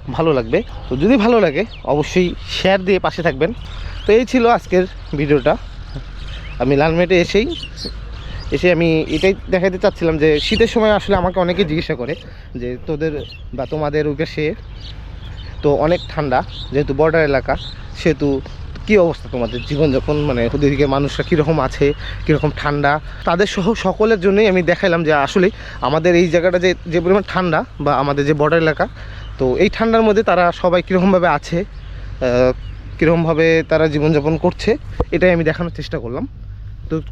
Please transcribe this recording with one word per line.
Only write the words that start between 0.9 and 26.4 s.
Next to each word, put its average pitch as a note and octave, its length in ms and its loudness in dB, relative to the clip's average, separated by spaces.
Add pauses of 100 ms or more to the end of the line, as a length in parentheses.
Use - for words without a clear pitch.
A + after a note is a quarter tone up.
যদি G3+ 200 4
ভালো A3+ 240 4
লাগে E3 240 2 (200)
অবশ্যই E3 500 0 (140)
শেয়ার F#3+ 360 0
দিয়ে F#3 140 2
পাশে D#3+ 240 -2
থাকবেন। D#3 300 0 (540)
তো G#3 60 4
এই A#3+ 120 6
ছিল A#3 220 2
আজকের F#3 400 2 (280)
ভিডিওটা। D3 420 2 (1000)
আমি C3 180 2
লালমেটে E3 440 4
এসেই, G#3 360 0 (960)
এসে E3+ 220 2
আমি D#3+ 360 2
এটাই F3+ 260 2 (160)
দেখাতে F#3 280 0
চাচ্ছিলাম E3+ 400 0
যে D3+ 220 4
শীতের A3 260 2
সময় A3 240 2
আসলে G3+ 260 2
আমাকে F3+ 240 0
অনেকে F3+ 240 0
জিজ্ঞাসা D#3 300 -2
করে B2 200 -6 (400)
যে, B2 220 -8 (100)
"তোদের D3+ 380 -4 (300)
বা B2+ 120 -6
তোমাদের D3+ 400 -2
ওই D3 80 0
পাশে D3+ 400 -4 (1080)
তো D3 120 4
অনেক D#3 340 2
ঠান্ডা, C#3+ 340 0 (300)
যেহেতু C#3 220 0
বর্ডার D#3+ 300 4
এলাকা, C#3 320 0 (400)
সেহেতু C#3+ 440 0 (460)
কী G#3 120 6
অবস্থা E3+ 340 2
তোমাদের A#2+ 340 -4
জীবনযাপন, D3 500 0
মানে C3 380 0
ওদিকে C#3+ 320 2
মানুষরা C#3 360 0
কীরকম D#3 380 2
আছে, C#3 320 2 (340)
কীরকম D3+ 300 2
ঠান্ডা?" D3 440 0 (240)
তাদের F3+ 220 2
সহ G3+ 280 -2
সকলের G#3 460 2
জন্যই G3 280 4
আমি F#3 140 4
দেখাইলাম E3+ 420 2
যে D3+ 80 4
আসলে D#3 380 4 (300)
আমাদের D#3 340 2
এই F3 140 4
জায়গাটা F3 300 2